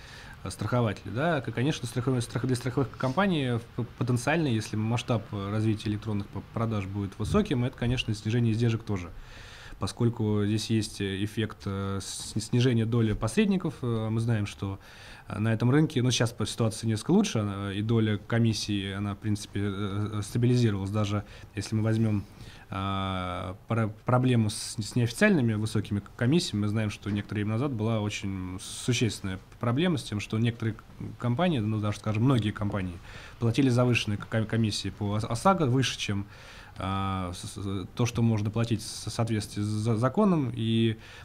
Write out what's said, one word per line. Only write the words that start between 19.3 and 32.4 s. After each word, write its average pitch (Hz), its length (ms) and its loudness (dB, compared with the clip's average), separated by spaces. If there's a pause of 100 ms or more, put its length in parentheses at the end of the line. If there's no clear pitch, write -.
э, 101 500 -2
э, 107 80 -2
стабилизировалась, 117 720 2
даже 104 320 0 (320)
если 104 200 -4
мы 110 80 2
возьмём, 110 400 2 (480)
а, 95 840 -4 (120)
пра-, 113 220 2 (160)
проблему 123 440 4
с, - 280 -6
с - 180 -4
неофициальными 123 580 4
высокими 104 460 0
к-, - 160 -8
комиссиями, 120 480 2
мы 104 40 2
знаем, 107 220 0
что 101 220 -4
некоторое 104 320 -2
время 107 100 0
назад 135 180 0
была 110 300 0
очень 95 580 -4
существенная 101 800 -2 (200)
проблема 143 380 2
с 117 60 -6
тем, 104 160 -4
что 110 200 -2
некоторые 113 340 0
к-, - 100 -16 (360)
компании, 135 400 2
ну, 107 200 0
даже, 104 200 -2
скажем, 107 240 0
многие 117 280 4